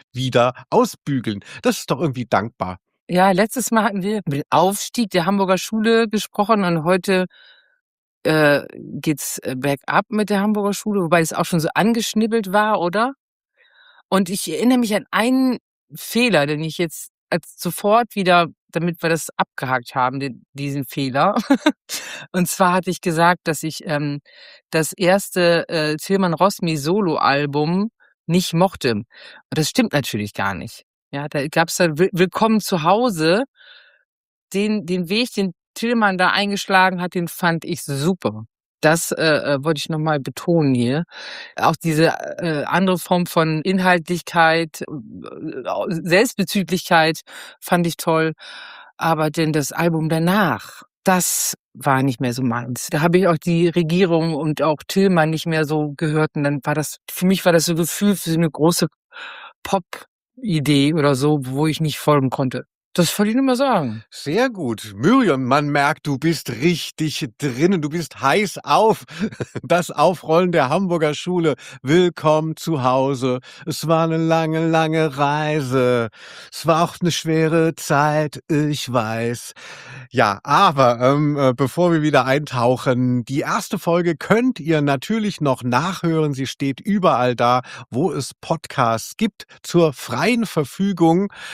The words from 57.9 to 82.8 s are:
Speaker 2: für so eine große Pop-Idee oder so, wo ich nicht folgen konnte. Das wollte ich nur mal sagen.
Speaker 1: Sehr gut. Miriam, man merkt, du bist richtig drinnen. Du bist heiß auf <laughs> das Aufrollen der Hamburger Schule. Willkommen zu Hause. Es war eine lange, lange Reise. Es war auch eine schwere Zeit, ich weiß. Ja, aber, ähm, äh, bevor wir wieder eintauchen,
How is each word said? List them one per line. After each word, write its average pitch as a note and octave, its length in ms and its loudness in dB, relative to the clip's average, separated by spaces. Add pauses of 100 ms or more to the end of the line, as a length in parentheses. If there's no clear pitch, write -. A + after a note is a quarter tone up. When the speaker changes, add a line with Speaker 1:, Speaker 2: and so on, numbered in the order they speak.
Speaker 2:
für E3+ 140 -8
so D#3+ 60 2
eine E3 140 2
große D#3+ 380 2 (720)
Pop-Idee D#3 1300 -2
oder C#3+ 200 2
so, D3 280 2
wo C3 240 -2
ich D#3 140 -4
nicht D3+ 180 -2
folgen C#3 320 2
konnte. B2+ 360 -4 (300)
Das E3+ 220 0
wollte G#3 100 2
ich A3+ 80 0
nur C4+ 80 2
mal B3+ 120 2
sagen. F3 540 -2
Speaker 1:
Sehr G#3+ 380 -2
gut. A#2+ 480 -6
Miriam, C3 480 2
man C#3+ 240 2
merkt, C#3+ 380 0
du C#3+ 100 -2
bist D#3 320 -2
richtig D3 880 -4
drinnen. D3 460 0
Du D3 80 -4
bist E3 320 -8
heiß E3+ 420 0
auf F3+ 400 2 (280)
<laughs> - 300 -10
das E3+ 280 0
Aufrollen E3+ 600 2
der C#3+ 200 2
Hamburger E3+ 420 0
Schule. E3 440 -2 (260)
Willkommen D#3 720 2
zu D3 280 -4
Hause. C3 560 0 (260)
Es D3+ 200 -6
war E3 180 4
eine D#3+ 120 0
lange, D#3+ 540 0
lange D#3+ 480 0
Reise. C3+ 920 0 (420)
Es - 160 -8
war D#3+ 160 4
auch - 200 -2
eine E3+ 100 2
schwere D#3+ 640 2
Zeit, D3+ 720 0
ich D3 420 -2
weiß. A#2 640 -2 (580)
Ja, G#2+ 340 2
aber, C#3+ 560 4
ähm, C#3+ 360 2
äh, C3+ 160 2
bevor E3 400 0
wir D#3 100 2
wieder C#3+ 220 4
eintauchen, B2+ 1000 0